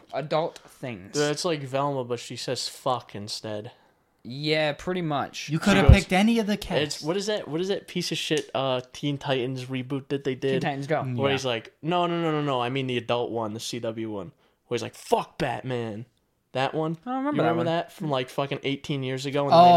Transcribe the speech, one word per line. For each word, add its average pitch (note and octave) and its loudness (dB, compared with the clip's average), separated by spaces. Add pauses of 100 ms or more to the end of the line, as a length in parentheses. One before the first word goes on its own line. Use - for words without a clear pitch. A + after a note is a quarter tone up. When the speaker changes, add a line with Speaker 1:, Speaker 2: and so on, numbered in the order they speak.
(140)
Speaker 1:
adult D3+ -4
things. A2 -10
Speaker 2:
Yeah, D3 2
it's D3 -4
like D#3+ -2
Velma, C3+ -2
but A#2+ -4
she - -12
says B2 -6
"fuck" - -4
instead. G#2+ -8 (520)
Speaker 1:
Yeah, D3+ 0
pretty F3+ -4
much. C#3+ -4
Speaker 3:
You D#3 0
could G3 6
have F#3+ 6
Speaker 2:
She - 12
goes, G3 10
Speaker 3:
picked - -4
any A3 4
of G#3 0
the G#3 0
cats. D3 -2
Speaker 2:
It's, - -12
what D#3 -2
is G3 -4
that? G#3+ -4
What D#3 -4
is F#3+ -4
that F#3+ -4
piece - -4
of D#3+ -4
shit, - -2
uh, C3 0 (100)
Teen C#3+ -4
Titans C3 -2
reboot C3 -6
that C#3 -2
they C3 0
Speaker 1:
Teen - -12 (100)
Speaker 2:
did? C3+ 0
Speaker 1:
Titans C#3 -4
Go. D3+ 0
Speaker 3:
Mm. B2+ -4
Speaker 2:
Where C3+ 2
Speaker 3:
Yeah. C#3 2
Speaker 2:
he's C3 -4
like, A#2 -4
"No, F3 2
no, E3+ -2
no, E3 0
no, D3+ 0
no. C#3 0
I A#2+ 0
mean C3 -2
the B2 0
adult A#2+ -2
one, A2+ -4
the A2+ -8
C A#2+ -6
W A2+ -6
one." G2 -8 (340)
Where B2 -4
he's A2+ -2
like, - -10
"Fuck - -2
Batman." A#2+ -4 (480)
That C3 -2
one? D#3 -2
Speaker 1:
I B3 -10
don't C4 -4
remember D4 -2
Speaker 2:
You - 2
Speaker 1:
that - 4
Speaker 2:
remember E3 2
Speaker 1:
one. E3+ 0
Speaker 2:
that E3+ -2
from, F3 -6
like, C3 0
fucking C#3 -4
eighteen C#3 -4
years C3 -4
ago? C#3+ 0
And C#3+ 4
Speaker 3:
Oh, E3+ 12 (140)